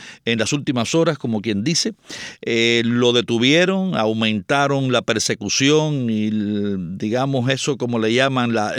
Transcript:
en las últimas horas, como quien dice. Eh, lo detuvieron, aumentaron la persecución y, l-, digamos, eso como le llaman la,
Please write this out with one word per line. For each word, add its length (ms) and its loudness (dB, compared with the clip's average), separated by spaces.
en 160 0
las 120 -2
últimas 440 -2
horas, 200 2
como 240 -4
quien 220 -2
dice. 320 -2
Eh, 420 2
lo 280 2
detuvieron, 840 2
aumentaron 960 0
la 120 2
persecución 1080 0
y, 160 0
l-, 720 -2
digamos, 540 -2
eso 260 -2
como 240 -2
le 120 2
llaman 400 0
la, 260 0